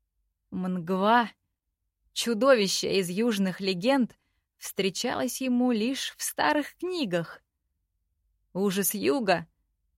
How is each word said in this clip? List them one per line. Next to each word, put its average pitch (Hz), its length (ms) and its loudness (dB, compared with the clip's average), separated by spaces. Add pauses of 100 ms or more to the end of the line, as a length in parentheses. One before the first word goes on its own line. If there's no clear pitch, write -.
(500)
Мнгва, 185 800 0 (840)
чудовище 226 840 2
из 180 120 -2
южных 196 500 0
легенд, 202 580 0 (380)
встречалось - 840 -4
ему 247 300 2
лишь 233 440 -2
в - 60 -10
старых 294 540 0
книгах. 262 640 -4 (1080)
Ужас 190 420 0
юга, 196 520 0 (520)